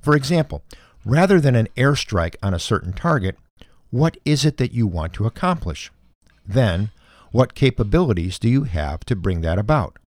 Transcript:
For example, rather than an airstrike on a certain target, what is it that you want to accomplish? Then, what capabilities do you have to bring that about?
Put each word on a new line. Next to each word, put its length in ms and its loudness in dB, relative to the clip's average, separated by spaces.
For 120 4
example, 480 0
rather 340 4
than 140 4
an 140 2
airstrike 640 0
on 100 0
a 60 -2
certain 340 -2
target, 460 -2
what 360 0
is 180 0
it 140 0
that 140 -2
you 140 0
want 280 -4
to 100 -4
accomplish? 680 -4
Then, 440 0
what 220 0
capabilities 840 0
do 120 0
you 140 2
have 420 -6
to 100 -2
bring 240 -4
that 180 -2
about? 380 -2